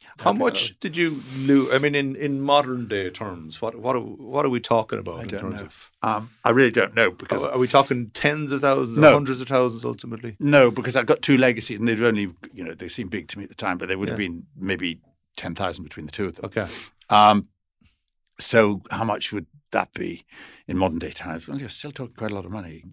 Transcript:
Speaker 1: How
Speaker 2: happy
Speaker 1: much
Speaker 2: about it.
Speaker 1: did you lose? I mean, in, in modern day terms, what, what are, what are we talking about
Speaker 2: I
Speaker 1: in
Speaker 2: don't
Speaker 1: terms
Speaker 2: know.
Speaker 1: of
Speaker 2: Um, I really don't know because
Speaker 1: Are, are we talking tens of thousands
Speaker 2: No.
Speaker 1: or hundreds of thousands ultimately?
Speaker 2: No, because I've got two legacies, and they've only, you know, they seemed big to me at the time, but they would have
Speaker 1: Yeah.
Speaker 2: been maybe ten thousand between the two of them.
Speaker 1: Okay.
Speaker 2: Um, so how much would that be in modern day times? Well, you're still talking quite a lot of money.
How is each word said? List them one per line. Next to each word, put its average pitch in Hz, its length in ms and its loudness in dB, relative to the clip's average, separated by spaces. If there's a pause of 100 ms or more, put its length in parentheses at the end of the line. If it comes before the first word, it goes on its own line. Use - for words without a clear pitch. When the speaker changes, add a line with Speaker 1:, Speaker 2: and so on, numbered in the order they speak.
(180)
Speaker 1:
How - 140 0
Speaker 2:
happy 208 60 -2
Speaker 1:
much - 320 0
Speaker 2:
about - 20 -
it. - 80 -20
Speaker 1:
did 160 160 -6
you 160 260 -2 (160)
lose? 135 340 4
I 131 60 6
mean, 147 160 2
in, 139 220 -2
in 139 240 -4
modern 131 480 2
day 98 220 -2
terms, 87 520 -12
what, 117 140 -6
what 123 180 -2
are, 120 60 0
what 123 440 -4
are 143 40 2
we 123 100 0
talking 113 400 -4
about 87 220 -10
Speaker 2:
I - 20 -12
Speaker 1:
in - 60 -12
Speaker 2:
don't 98 120 -8
Speaker 1:
terms 95 200 -8
Speaker 2:
know. - 60 -14
Speaker 1:
of - 240 -20 (120)
Speaker 2:
Um, 110 280 -4 (140)
I 117 60 4
really 123 220 4
don't 107 240 0
know 104 160 4
because - 320 -4
Speaker 1:
Are, - 80 -4
are 131 60 -2
we 127 100 2
talking 123 420 2
tens 147 400 -2
of 139 120 -2
thousands 135 360 2
Speaker 2:
No. 151 120 10
Speaker 1:
or - 20 10
hundreds 135 280 2
of 127 60 -10
thousands 123 380 0
ultimately? 120 560 -10
Speaker 2:
No, 143 320 6
because 123 240 -6
I've 120 100 0
got - 160 2
two 139 160 4
legacies, 117 400 0
and 117 80 -2
they've 113 160 2
only, 104 320 0 (180)
you 87 120 -14
know, 82 100 -10
they 87 140 -14
seemed 98 220 -10
big 90 180 -10
to - 100 -16
me 98 60 -12
at - 60 -16
the - 40 -20
time, 92 240 -6
but 98 80 -8
they 92 80 -4
would 95 140 -4
have 110 100 -4
Speaker 1:
Yeah. 101 100 -2
Speaker 2:
been 85 180 -10 (100)
maybe 90 420 -4 (380)
ten 85 180 -10
thousand 87 300 -6
between 76 220 -14
the 78 60 -16
two 104 120 -6
of 87 100 -8
them. - 120 -12
Speaker 1:
Okay. 101 200 -4 (420)
Speaker 2:
Um, 104 380 8 (920)
so 104 520 4
how 107 140 -4
much 104 280 -4
would 92 140 -8 (240)
that 98 240 -2
be 87 300 -10 (420)
in - 100 -4
modern 90 220 0
day - 120 -8
times? - 380 -12
Well, 139 100 -10
you're 135 100 -12
still - 240 -14
talking 131 240 -14
quite 110 160 -6
a - 20 -6
lot 98 100 -8
of 92 60 -14
money. 87 420 -12